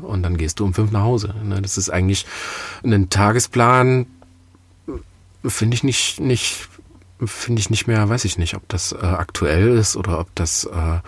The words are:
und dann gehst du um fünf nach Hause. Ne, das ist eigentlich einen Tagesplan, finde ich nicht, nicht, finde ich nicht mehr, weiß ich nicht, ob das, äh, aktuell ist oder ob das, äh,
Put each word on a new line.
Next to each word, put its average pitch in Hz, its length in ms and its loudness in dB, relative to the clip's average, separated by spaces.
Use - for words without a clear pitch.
und 98 180 -4
dann 87 160 0
gehst 80 220 -4
du 104 60 0
um 95 100 0
fünf 107 160 2
nach 104 100 2
Hause. 110 320 0
Ne, 98 160 -2
das 98 160 -4
ist 92 140 -2
eigentlich 92 380 0
einen 101 260 2
Tagesplan, 123 960 4
finde 113 320 0
ich - 80 -4
nicht, - 360 0
nicht, - 480 -2
finde 117 340 -2
ich 107 120 -2
nicht - 160 -2
mehr, 110 200 2
weiß 117 180 0
ich 95 120 -4
nicht, 85 180 -2
ob - 140 -16
das, - 220 -4
äh, - 60 -8
aktuell 87 720 2
ist 113 260 2
oder 90 240 -2
ob 85 160 -6
das, - 300 -2
äh, 82 420 -2